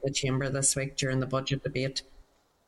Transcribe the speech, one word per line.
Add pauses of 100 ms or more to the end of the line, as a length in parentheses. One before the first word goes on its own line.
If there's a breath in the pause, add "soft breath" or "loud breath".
the
chamber
this
week
during
the
budget
debate, (640)